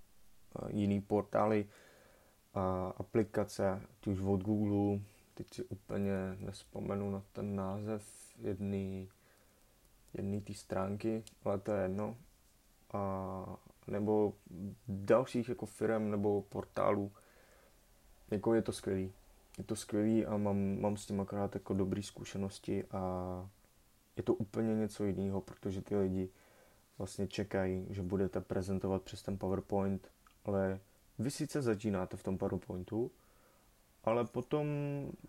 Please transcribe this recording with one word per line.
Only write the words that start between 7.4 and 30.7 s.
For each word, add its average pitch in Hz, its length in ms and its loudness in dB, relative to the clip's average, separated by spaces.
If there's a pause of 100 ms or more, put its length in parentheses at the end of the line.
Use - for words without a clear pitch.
název 104 480 -2 (360)
jedný, 98 720 -2 (1040)
jedný 101 280 -2
té 104 120 -8
stránky, 107 720 -2 (200)
ale 101 160 2
to 107 120 -2
je 101 100 2
jedno. 107 360 0 (760)
A, 95 640 -2 (300)
nebo 104 460 4 (540)
dalších 113 600 4
jako 123 160 -4
firem 110 460 0
nebo 101 300 4
portálů. 101 720 0 (1200)
Jako 110 220 2
je 113 80 6
to 104 100 -2
skvělý. 95 400 -2 (460)
Je - 60 -6
to 110 120 -4
skvělý 107 500 2
a 107 120 0
mám, 98 440 2
mám 104 160 2
s - 80 -10
tím 101 160 -2
akorát 101 340 -2
jako - 180 -4
dobrý 95 300 2
zkušenosti 98 880 -4
a 92 580 -4 (680)
je 117 60 -4
to 123 100 4
úplně 110 420 0
něco 107 300 -2
jiného, 95 360 0
protože 95 400 -6
ty - 140 -2
lidi 95 340 2 (680)
vlastně 98 300 -4
čekají, 92 600 -2
že 98 120 -4
budete 92 400 0
prezentovat 95 600 0
přes - 220 -12
ten 101 140 -4
PowerPoint, 98 760 0 (340)
ale 95 340 0 (400)